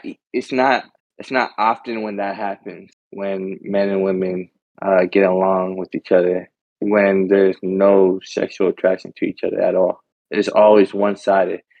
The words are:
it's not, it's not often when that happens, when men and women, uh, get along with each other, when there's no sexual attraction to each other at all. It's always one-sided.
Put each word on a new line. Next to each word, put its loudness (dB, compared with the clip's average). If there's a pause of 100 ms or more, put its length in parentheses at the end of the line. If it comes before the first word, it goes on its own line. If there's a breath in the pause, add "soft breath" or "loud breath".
(320)
it's -6
not, 0 (340)
it's -20
not -2
often -4
when -8
that -6
happens, -12 (200)
when -8
men -2
and -2
women, -4 (320)
uh, 2
get 2
along 0
with -10
each -4
other, 2 (300)
when 2
there's 4
no 2
sexual -4
attraction -2
to -6
each -8
other -4
at 0
all. -2 (280)
It's -2
always 6
one-sided. -2 (180)